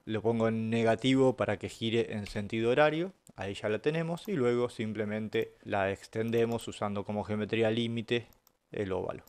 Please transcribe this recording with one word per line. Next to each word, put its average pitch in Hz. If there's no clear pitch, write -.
Lo 107
pongo 113
en 113
negativo 117
para 104
que 98
gire 113
en 104
sentido 110
horario, 156
ahí 98
ya 104
la 107
tenemos, 165
y 208
luego 120
simplemente 107
la 98
extendemos 117
usando 101
como 104
geometría 107
límite 117
el 98
óvalo. -